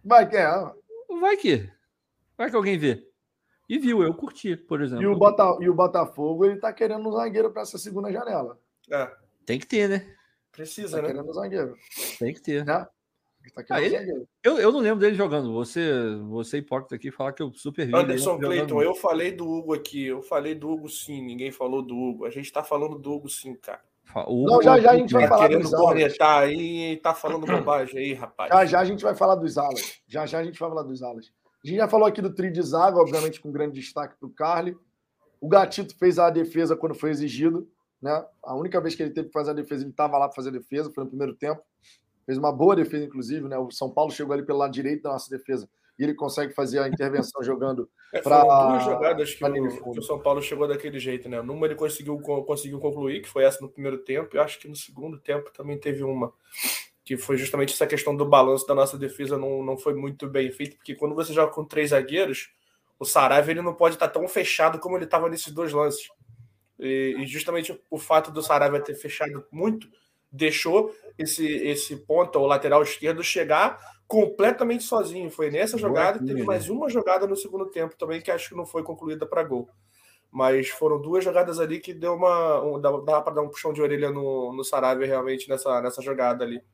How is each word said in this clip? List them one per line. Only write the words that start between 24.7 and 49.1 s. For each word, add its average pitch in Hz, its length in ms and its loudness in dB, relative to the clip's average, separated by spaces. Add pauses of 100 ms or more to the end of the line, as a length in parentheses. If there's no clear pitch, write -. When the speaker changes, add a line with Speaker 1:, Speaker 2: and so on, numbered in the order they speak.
Speaker 1:
já 233 100 10
a 247 40 10
Speaker 2:
é 247 40 6
Speaker 1:
gente 247 160 0
vai 247 80 6
Speaker 3:
Tá 233 60 6
Speaker 1:
falar 180 200 8
Speaker 3:
querendo 165 140 4
Speaker 1:
dos 156 120 0
alas. 170 120 6
Speaker 3:
cornetar 151 560 6
aí 165 500 -2
e 156 40 -4
tá 160 180 0
falando 160 320 -4
bobagem 143 520 0
aí, 139 140 -4
rapaz. - 380 -8
Speaker 1:
Já, 185 160 8
já 175 140 2
a 185 40 2
gente 196 200 -4
vai 208 100 0
falar 190 220 4
dos 160 200 -4
alas. 143 520 -4
Já, 151 180 -6
já 156 140 -6
a 165 40 -4
gente 170 140 -10
vai 165 100 -6
falar 160 140 -4
dos 131 200 -10
alas. 117 300 -12 (320)
A 143 40 -12
gente 180 80 -4
já 220 120 4
falou 214 200 6
aqui 214 120 0
do 190 140 -4
trio 185 180 -4
de 170 80 -2
zaga, 175 380 4
obviamente 156 420 2
com 147 120 -10
grande 147 280 -4
destaque 139 380 -10
pro 135 100 -16
Carly. 175 480 -2 (640)
O 147 80 -10
Gatito 190 480 4
fez 180 220 4
a 170 100 6
defesa 165 480 0
quando 156 200 -4
foi 151 140 -2
exigido, 151 580 -2 (320)
né? 151 240 -2 (180)
A 131 140 -8
única 180 240 -2
vez 160 160 -4
que 165 80 -6
ele 143 80 -6
teve 160 160 -6
que - 40 -20
fazer 147 200 -2
a - 20 -4
defesa, 147 300 -6
ele 135 80 -10
tava 147 260 0
lá 139 80 2
pra - 80 -6
fazer 131 140 -8
a 131 40 -8
defesa, 143 400 -6
foi 135 120 -8
no 131 60 -10
primeiro 139 260 -6
tempo. 151 260 -6 (640)
Fez 131 100 -4
uma 147 160 0
boa 165 220 6
defesa, 151 300 -2
inclusive, 135 440 -8
né? 135 80 -6
O 127 140 -4
São 131 200 -6
Paulo 151 200 0
chegou 143 240 -6
ali 143 100 -4
pelo 143 140 -2
lado 139 140 0
direito 143 320 -4
da 147 60 -4
nossa 131 200 -8
defesa 131 380 -6 (280)
e 131 60 -4
ele 147 120 0
consegue 143 380 -4
fazer 135 280 -2
a 139 80 0
intervenção 135 540 -4
<laughs> - 20 -6
jogando 127 440 -4 (240)
Speaker 3:
É, - 80 -2
Speaker 1:
pra, 147 200 8
Speaker 3:
foram 139 300 8
duas 127 140 2
jogadas 151 480 0